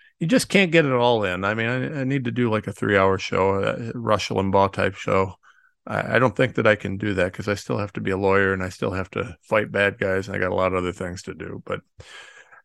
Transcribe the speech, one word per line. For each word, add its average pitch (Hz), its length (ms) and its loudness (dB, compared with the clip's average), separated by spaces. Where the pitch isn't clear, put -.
you 165 80 -4
just 247 240 0
can't 190 200 4
get 165 140 6
it 139 80 0
all 120 320 4
in. 90 180 -2
I 101 120 0
mean, 113 140 -2
I, 127 320 -4
I 135 40 -2
need 131 220 -2
to 120 40 -2
do, 120 200 0
like, 110 160 -2
a 95 60 -6
three-hour 98 440 2
show, 98 480 0
a 113 340 -4
Rush 110 300 0
Limbaugh 98 460 2
type 95 200 -2
show. 95 380 0
I, 107 300 -2
I - 20 4
don't 120 180 2
think 127 200 0
that 113 100 2
I 107 100 6
can 98 220 -6
do 104 160 -2
that 92 180 2
'cause 98 160 -8
I 104 60 0
still 120 240 -4
have 101 160 -6
to 110 80 -6
be 107 80 -4
a 95 80 0
lawyer 98 340 4
and 95 100 -4
I 92 60 -4
still - 220 -4
have 92 220 -6
to - 280 -6
fight 107 320 0
bad 101 260 2
guys 95 300 -2
and 98 80 -6
I - 20 -4
got 92 140 -2
a - 20 -2
lot 92 180 2
of 92 60 0
other 90 140 -2
things 90 300 -10
to 92 120 -12
do. 92 300 -12
But 95 160 -8